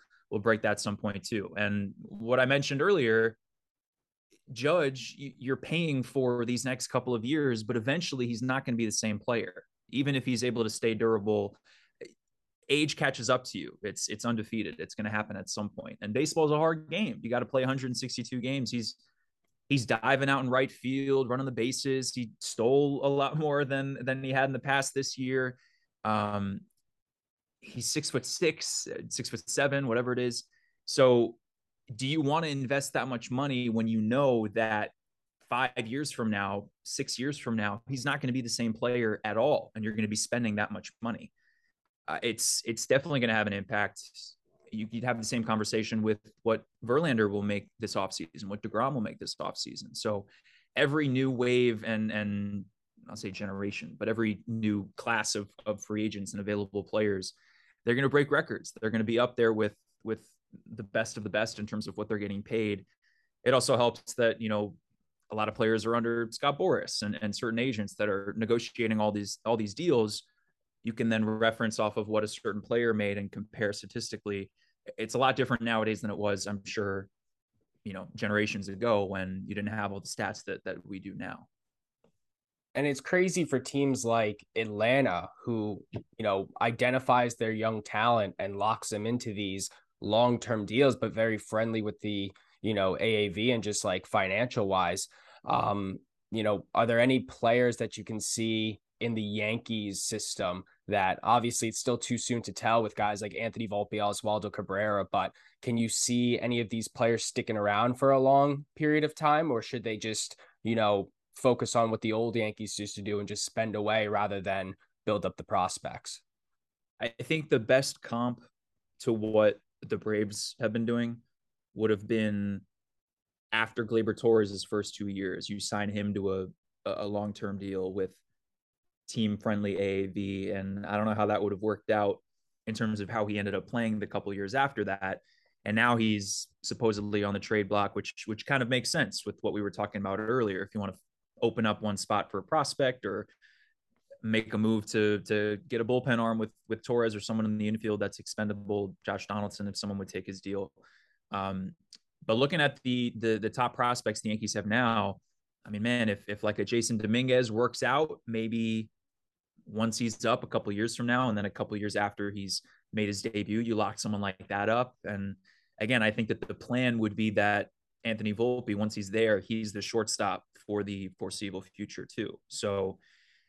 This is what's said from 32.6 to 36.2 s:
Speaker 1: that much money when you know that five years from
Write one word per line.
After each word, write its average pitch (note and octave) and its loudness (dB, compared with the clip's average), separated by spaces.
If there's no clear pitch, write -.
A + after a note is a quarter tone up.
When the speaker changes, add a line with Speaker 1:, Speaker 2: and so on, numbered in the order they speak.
Speaker 1:
that B2+ 0
much A#2+ -6
money B2+ 0
when A2+ 2
you A2 2
know A#2 4
that A2 0
five B2+ -2
years C#3+ -4
from A2+ -2